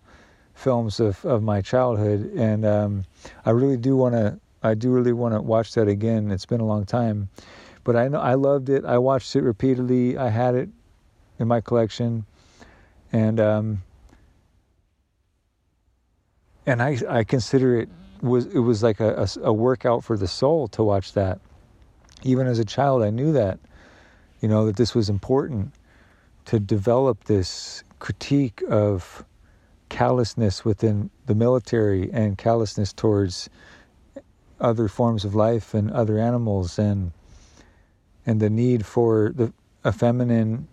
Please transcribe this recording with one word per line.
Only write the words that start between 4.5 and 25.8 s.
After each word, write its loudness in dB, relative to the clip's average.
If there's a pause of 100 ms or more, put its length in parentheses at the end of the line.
I 2
do -2
really 2
wanna -2
watch 0
that 2
again. 0
It's -4
been -2
a -2
long -2
time, -2 (520)
but 0
I 2
know, -2
I 0
loved 0
it. 0
I 2
watched 0
it 0
repeatedly. 0
I -2
had 0
it -2 (720)
in -2
my 2
collection, -2 (840)
and, 2
um, 0 (2750)
and 2
I, 0 (100)
I 2
consider 2
it -4 (340)
was, 2
it -2
was 2
like 2
a, 2
a -2
s-, -4
a 2
workout 0
for -2
the -2
soul 0
to -2
watch 0
that. -2 (840)
Even 0
as 0
a 0
child, 0
I 0
knew 0
that, 0 (840)
you 0
know, 4
that -2
this 2
was 0
important -2 (720)